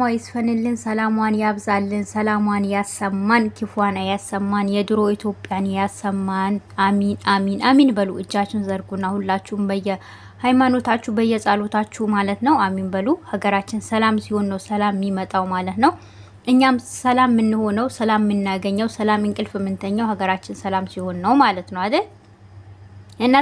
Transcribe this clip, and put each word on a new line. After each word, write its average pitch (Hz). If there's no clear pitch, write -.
ይስፈንልን፣ 233
ሰላሟን 220
ያብዛልን፣ 208
ሰላሟን 208
ያሰማን፣ 202
ክፏን 202
ያሰማን፣ 196
የድሮ 202
ኢትዮጵያን 196
ያሰማን። 196
አሚን፣ 202
አሚን፣ 196
አሚን 269
በሉ። 196
እጃችሁን 202
ዘርጉና 190
ሁላችሁም 196
በየሃይማኖታችሁ 233
በየጸሎታችሁ 214
ማለት 202
ነው 285
አሚን 190
በሉ። 190
ሀገራችን 202
ሰላም 220
ሲሆን 208
ነው 196
ሰላም 208
የሚመጣው 190
ማለት 185
ነው። 285
እኛም 254
ሰላም 254
የምንሆነው፣ 220
ሰላም 220
የምናገኘው፣ 196
ሰላም 214
እንቅልፍ 208
የምንተኛው 196
ሀገራችን 190
ሰላም 190
ሲሆን 180
ነው 208
ማለት 208
ነው 185
አይደል? 269
እና 254